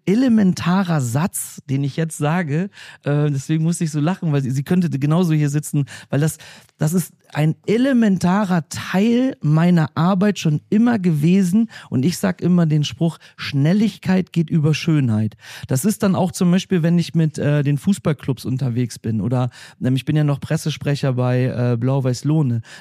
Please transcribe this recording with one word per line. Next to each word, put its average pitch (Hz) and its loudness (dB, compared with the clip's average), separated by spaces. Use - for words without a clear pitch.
elementarer 185 2
Satz, 127 -4
den 139 -2
ich 139 -4
jetzt 160 -4
sage. 160 -2
Äh, 147 0
deswegen 156 -2
musste 170 0
ich 156 -2
so 147 -4
lachen, 170 -2
weil 143 2
sie, 131 -2
sie 139 -2
könnte 175 0
genauso 156 0
hier 151 2
sitzen, 147 -2
weil 139 0
das, 156 -2
das 156 0
ist 180 -2
ein 151 0
elementarer 196 2
Teil 233 0
meiner 160 4
Arbeit 190 2
schon 151 0
immer 233 2
gewesen. 180 2
Und 127 0
ich 170 -2
sag 185 -2
immer 175 2
den 151 2
Spruch, 165 -4
Schnelligkeit 185 0
geht 170 0
über 156 2
Schönheit. 120 0
Das 135 -2
ist 214 -2
dann 190 2
auch 165 0
zum 180 0
Beispiel, 180 0
wenn 170 2
ich - -4
mit, 160 0
äh, 147 0
den 143 0
Fußballclubs - -2
unterwegs 123 -4
bin 110 -4
oder, 123 -2
ähm, 127 0
ich 127 -4
bin 151 -2
ja 151 2
noch 143 0
Pressesprecher 143 -4
bei, 127 0
äh, 123 -2
Blau-Weiß 127 -2
Lohne. 143 0